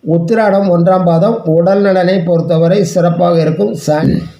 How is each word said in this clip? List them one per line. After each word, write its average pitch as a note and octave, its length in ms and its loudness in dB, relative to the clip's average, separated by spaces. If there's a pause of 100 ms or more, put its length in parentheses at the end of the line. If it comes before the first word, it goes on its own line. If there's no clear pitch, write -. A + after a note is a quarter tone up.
உத்திராடம் G3 600 0
ஒன்றாம் F3 360 2
பாதம். E3+ 400 0
உடல் F3 360 2
நலனை F#3 380 0
பொறுத்தவரை E3+ 640 0
சிறப்பாக F3 580 0
இருக்கும். E3 340 -2 (120)
ச-, D3+ 340 0 (180)